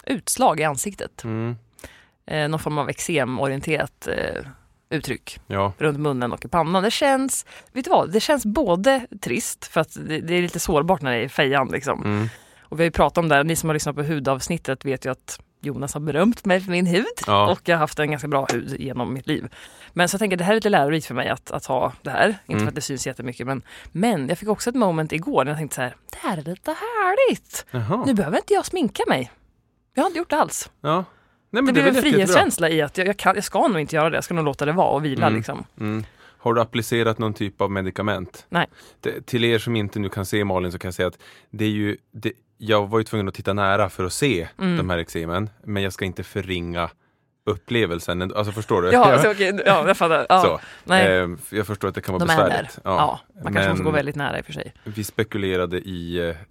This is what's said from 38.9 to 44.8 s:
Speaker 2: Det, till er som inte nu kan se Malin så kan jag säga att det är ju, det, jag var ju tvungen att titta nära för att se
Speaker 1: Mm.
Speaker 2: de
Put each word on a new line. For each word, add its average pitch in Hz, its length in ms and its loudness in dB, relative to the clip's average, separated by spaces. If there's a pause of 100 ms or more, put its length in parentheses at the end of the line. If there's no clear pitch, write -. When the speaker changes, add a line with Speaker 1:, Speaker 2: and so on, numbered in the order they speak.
Speaker 2:
Det, - 260 -6
till 117 180 0
er 117 140 4
som 117 180 -2
inte 104 220 -4
nu 101 100 -4
kan 95 180 -6
se 104 180 0
Malin 92 280 -2
så 90 60 -8
kan 92 100 -6
jag 87 60 -8
säga 90 140 0
att 87 100 -8 (320)
det 107 140 -4
är 107 60 2
ju, 104 260 -2 (160)
det, 107 200 -6 (260)
jag 107 280 2
var 110 120 2
ju 110 60 2
tvungen 104 240 -2
att 92 60 -8
titta 101 180 -4
nära 101 380 2
för - 140 -4
att 87 80 -4
se 95 360 0 (100)
Speaker 1:
Mm. 180 180 0
Speaker 2:
de 92 140 -2